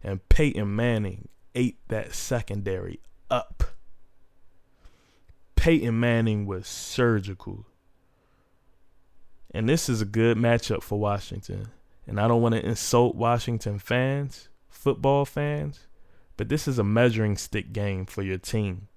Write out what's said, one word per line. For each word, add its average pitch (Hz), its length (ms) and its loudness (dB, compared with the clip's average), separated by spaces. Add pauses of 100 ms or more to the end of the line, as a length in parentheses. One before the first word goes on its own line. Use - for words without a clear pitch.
and 98 280 -8
Peyton 104 440 6
Manning 104 540 -2 (280)
ate 123 240 0 (100)
that 107 240 -6
secondary 98 880 -4 (280)
up. - 340 -2 (1900)
Peyton 120 440 4
Manning 113 460 2
was 92 220 -6
surgical. 101 960 -2 (1900)
And 110 160 -2
this 156 220 2
is 110 120 0
a 104 40 0
good 113 320 4
matchup 117 460 0
for 104 160 -4
Washington. 101 720 -6 (380)
And 101 120 -4
I 110 100 4
don't 117 120 6
wanna 113 160 4
insult 120 580 2
Washington 117 640 -2
fans, 131 680 -4 (220)
football 139 560 2
fans, 147 640 -6 (500)
but 101 100 -4
this 143 200 -2
is 131 100 0
a 110 60 2
measuring 110 520 4
stick - 380 -6
game 98 320 -4
for - 160 -10
your 95 160 -4
team. 101 600 -4